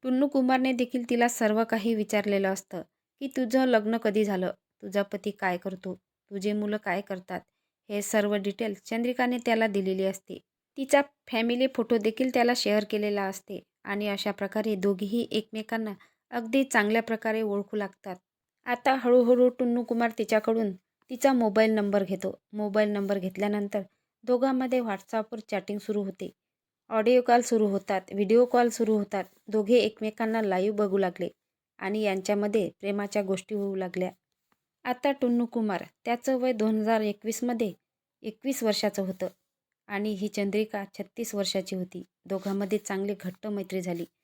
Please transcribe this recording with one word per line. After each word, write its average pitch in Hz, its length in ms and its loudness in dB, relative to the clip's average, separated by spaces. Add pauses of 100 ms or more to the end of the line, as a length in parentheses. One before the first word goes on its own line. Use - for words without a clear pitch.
टुन्नू 254 260 2
कुमारने 262 440 2
देखील 240 380 -2
तिला 240 180 4
सर्व 220 360 2
काही 226 300 0
विचारलेलं 202 580 0
असतं 185 300 -10 (380)
की, 277 60 -8
"तुझं 262 380 2
लग्न 226 320 2
कधी 220 280 2
झालं, 190 260 0 (320)
तुझा 202 200 -2
पती 202 280 -6
काय 190 260 -2
करतो, 185 380 -8 (360)
तुझे 202 220 -4
मुलं 208 240 -2
काय 202 240 -2
करतात," 185 400 -8 (480)
हे 208 140 -4
सर्व 208 320 2
डिटेल 202 400 -4 (100)
चंद्रिकाने 247 540 -2
त्याला 226 280 2
दिलेली 190 380 0
असते. 190 340 -6 (380)
तिचा 277 260 4 (280)
फॅमिली 240 360 0
फोटो 240 320 0
देखील 226 360 0
त्याला 240 220 4
शेअर 208 340 2
केलेला 208 320 -2
असते 190 400 -8 (220)
आणि 202 240 -4
अशा 202 220 -2
प्रकारे 202 440 -2
दोघीही 202 560 0
एकमेकांना 214 600 -6 (380)
अगदी 240 340 0
चांगल्या 226 380 2
प्रकारे 226 400 -2
ओळखू 202 340 -4
लागतात. 190 400 -8 (480)
आता 247 300 2
हळूहळू 247 540 6
टुन्नू 240 340 0
कुमार 233 360 0
तिच्याकडून 220 540 2 (380)
तिचा 262 220 2
मोबाईल 220 380 4
नंबर 202 340 2
घेतो. 190 360 -6 (120)
मोबाईल 208 360 0
नंबर 202 300 -2
घेतल्यानंतर 202 640 -4 (400)
दोघांमध्ये 254 580 0
WhatsApp-वर 220 580 -4 (120)
चॅटिंग 202 280 -4
सुरू 208 240 -4
होते, 190 280 -8 (580)
ऑडिओ 226 340 4
कॉल 240 180 6
सुरू 226 260 2
होतात, 196 340 -2 (120)
व्हिडिओ 208 320 4
कॉल 240 240 2
सुरू 220 280 0
होतात. 202 280 -2 (240)
दोघे 214 260 2
एकमेकांना 220 680 0
लाईव्ह 196 340 0
बघू 202 220 0
लागले 180 300 -2 (500)
आणि 202 220 -4
यांच्यामध्ये 202 720 0 (100)
प्रेमाच्या 202 420 -4
गोष्टी 190 320 -4
होऊ 202 200 -4
लागल्या. 185 360 -4 (760)
आता 247 280 0
टुन्नू 240 340 0
कुमार, 214 380 -4 (200)
त्याचं 247 320 -2
वय 254 160 0
दोन 220 280 0
हजार 220 200 2
एकवीसमध्ये 220 720 -2 (500)
एकवीस 262 400 -6
वर्षाचं 208 400 0
होतं 185 260 -4 (580)
आणि 208 240 -4
ही 208 180 -4
चंद्रिका 202 560 -2 (140)
छत्तीस 220 360 -10
वर्षाची 190 420 -4
होती. 180 280 -8 (220)
दोघांमध्ये 196 520 -2
चांगली 202 420 -4
घट्ट 185 260 -10
मैत्री 190 360 -6
झाली 170 220 -6 (200)